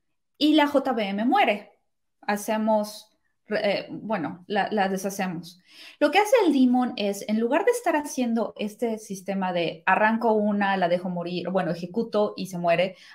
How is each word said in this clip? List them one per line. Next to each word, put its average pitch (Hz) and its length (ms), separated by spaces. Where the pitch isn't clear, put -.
y 294 160
la 294 140
J 269 240
V 226 120
M 202 220
muere. 277 460
Hacemos, 214 880
eh, 202 400
bueno, 180 580
la, 196 240
la 202 160
deshacemos. 185 760
Lo 294 100
que 370 100
hace 427 160
el 294 80
daemon 247 420
es, 202 320
en 214 100
lugar 233 280
de 480 60
estar 339 260
haciendo 233 600
este 214 400
sistema 190 540
de 170 340
arranco 220 460
una, 208 460
la 180 100
dejo 180 220
morir, 175 400
bueno, 180 220
ejecuto 208 640
y 185 100
se 180 100
muere, 175 380